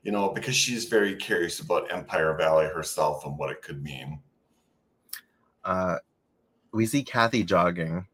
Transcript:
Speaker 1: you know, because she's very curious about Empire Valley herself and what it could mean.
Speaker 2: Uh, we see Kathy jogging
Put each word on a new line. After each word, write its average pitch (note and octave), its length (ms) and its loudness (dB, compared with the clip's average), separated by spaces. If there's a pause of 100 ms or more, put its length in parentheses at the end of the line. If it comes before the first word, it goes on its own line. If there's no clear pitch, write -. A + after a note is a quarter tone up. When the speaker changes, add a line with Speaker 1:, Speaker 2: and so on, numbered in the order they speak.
Speaker 1:
you G2+ 80 -6
know, G2+ 200 0
because B2 260 -4
she's A#2+ 300 0
very G#2 280 4
curious F2 460 -2
about - 320 -2
Empire D#2+ 440 0
Valley D#2+ 300 4
herself D2+ 580 -2
and D2 140 -8
what C#2 120 -4
it - 120 -12
could C#2+ 220 -12
mean. C#2+ 360 -12 (1400)
Speaker 2:
Uh, F#2 340 0 (760)
we A2 140 2
see C3+ 180 0
Kathy A#2 400 2
jogging F2 680 2